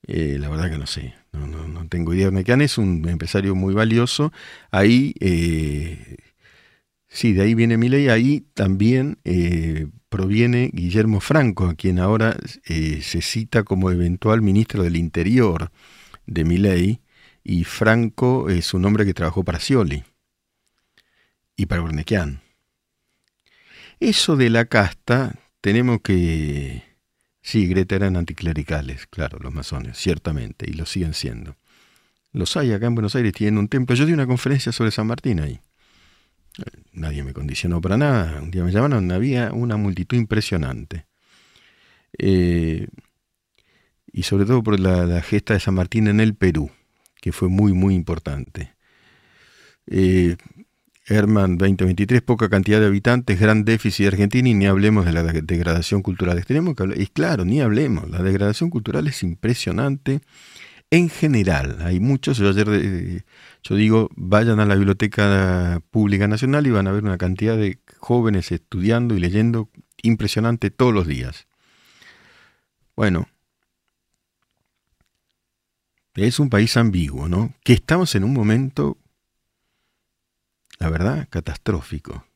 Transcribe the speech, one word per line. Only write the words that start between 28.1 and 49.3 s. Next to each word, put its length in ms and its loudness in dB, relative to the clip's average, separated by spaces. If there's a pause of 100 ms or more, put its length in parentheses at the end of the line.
anticlericales, 880 -6
claro, 320 -8
los 140 -12
masones, 440 -10
ciertamente, 720 -6
y 40 -10
lo 120 -8
siguen 280 -6
siendo. 420 -10 (800)
Los 240 -4
hay 160 0
acá 140 -2
en 80 0
Buenos 200 -2
Aires, 160 0
tienen 260 0
un 120 0
templo. 260 0
Yo 100 2
di 60 2
una 160 0
conferencia 460 -2
sobre 180 0
San 160 -4
Martín 320 -2
ahí. 220 -6 (1300)
Nadie 320 -8
me 80 -10
condicionó 480 -4
para 160 0
nada. 440 0
Un 80 -10
día 140 -2
me 80 0
llamaron, 400 2
había 400 -2
una 240 -2
multitud 400 -2
impresionante. 880 -2 (1120)
Eh, 720 0 (1200)
y 140 -8
sobre 220 2
todo 180 2
por 160 2
la, 260 2
la 160 0
gesta 320 -2
de 60 2
San 140 -2
Martín 340 0
en 140 2
el 120 2
Perú, 380 -2 (480)
que 140 -6
fue 160 -2
muy, 240 2
muy 200 2
importante. 800 -6 (1120)